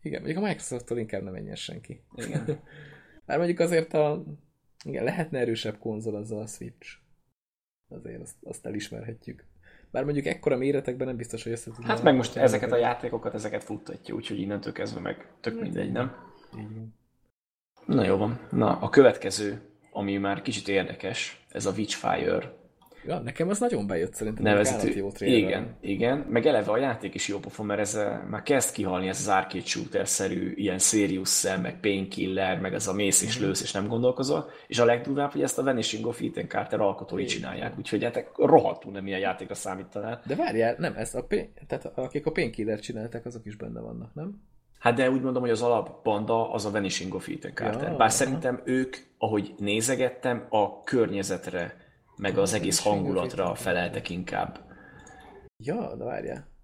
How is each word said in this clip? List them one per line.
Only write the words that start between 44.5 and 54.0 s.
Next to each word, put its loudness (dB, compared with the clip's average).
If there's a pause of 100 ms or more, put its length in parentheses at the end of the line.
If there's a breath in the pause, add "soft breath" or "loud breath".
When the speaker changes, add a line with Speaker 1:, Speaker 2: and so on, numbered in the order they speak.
Speaker 2:
Hát 4
de 4
úgy 2
mondom, 0
hogy 0
az 2
alapbanda 2
az -2
a 0
Vanishing -2
of -6
Ethan -8
Carter. -2
Speaker 1:
Ja, -2
Speaker 2:
Bár -4
Speaker 1:
aha. 8
Speaker 2:
szerintem 2
ők, 2 (220)
ahogy 0
nézegettem, 0
a 2
környezetre, 0 (300 soft breath)
meg 0
az 4
Speaker 1:
Ah, 2
Speaker 2:
egész 0
Speaker 1:
Vanishing 4
of 0 (100)
Speaker 2:
hangulatra 0
Speaker 1:
Ethan 0
Carter. -2
Speaker 2:
feleltek -2